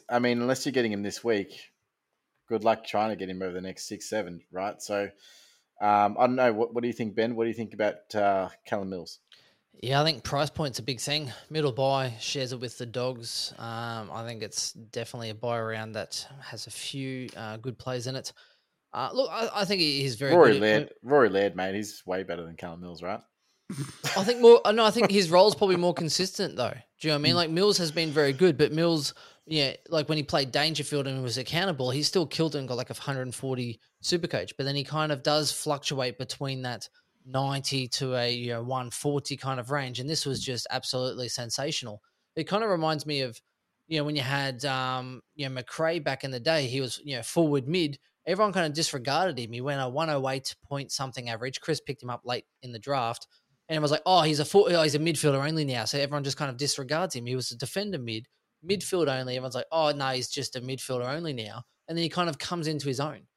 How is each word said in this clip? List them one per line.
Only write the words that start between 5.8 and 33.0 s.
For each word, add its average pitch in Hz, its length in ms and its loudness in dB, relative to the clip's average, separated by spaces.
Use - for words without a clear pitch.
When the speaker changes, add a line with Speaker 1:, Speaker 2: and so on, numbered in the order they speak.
Speaker 1:
um, 104 360 4
I 127 100 6
don't 123 80 0
know. 127 180 4
What, 113 200 0
what 120 80 -2
do 120 60 0
you 120 60 -2
think, 110 220 -6
Ben? 117 200 0
What 113 80 0
do 117 60 0
you 110 60 -4
think 113 180 -8
about, 104 420 -2
uh, 98 340 2
Callum 98 240 -4
Mills? 87 300 -10
Speaker 2:
Yeah, 135 200 2
I 151 40 2
think 156 180 0
price 143 280 0
point's 139 280 -4
a 113 40 -8
big 123 160 -4
thing. 143 320 -4
Middle 151 220 0
buy, 135 480 0
shares 131 340 -4
it 127 60 -8
with 120 180 -10
the 123 80 -8
Dogs. 120 720 -6
Um, 113 540 -8
I 113 140 -8
think 113 180 -10
it's - 300 -6
definitely 113 580 -8
a 104 40 -12
buy 117 220 -2
around 110 360 -4
that - 340 -8
has - 260 -12
a 110 40 -18
few, 131 640 -8
uh, 110 220 -10
good 113 220 -8
plays 123 280 -6
in 131 80 -6
it. - 180 -10
Uh, - 200 -2
look, 254 180 2
I, 226 220 -2
I 202 120 0
think 185 160 2
he, 143 200 2
he's 131 140 -2
very 139 200 2
Speaker 1:
Rory 170 160 12
Speaker 2:
good - 60 6
at 101 40 -2
Speaker 1:
Laird, 107 400 4
Rory 123 280 6
Laird, 98 260 2
mate, 95 180 -2
he's 104 320 -8
way 92 160 -4
better 87 220 -8
than 82 120 -14
Callum 87 260 -12
Mills, 85 200 -14
right? 98 180 -6
Speaker 2:
I 196 80 2
think 240 180 0
more. 233 220 12
Uh, 208 80 6
no, 226 140 6
I 214 60 6
think 214 180 4
his 185 220 4
role's 190 240 10
probably 190 220 4
more 175 180 2
consistent, 175 600 -2
though. 117 180 -2
Do 156 80 -4
you - 20 2
know 151 60 2
what 143 40 0
I 147 40 0
mean? 156 80 4
Speaker 3:
Mm. 175 60 2
Speaker 2:
Like, 170 120 2
Mills 185 300 4
has 165 120 -2
been 160 200 -2
very 139 220 4
good, 170 240 6
but 147 140 4
Mills, 160 440 2
yeah, 147 260 0
like, 151 200 0
when 156 100 0
he 143 40 -2
played 139 280 0
Dangerfield 143 560 0
and 135 160 -4
was 120 160 -4
accountable, 147 500 -2
he 139 140 -2
still 160 240 2
killed 160 280 0
and 135 120 -6
got, 123 100 -4
like, 123 140 -6
a - 20 -10
hundred 131 400 -6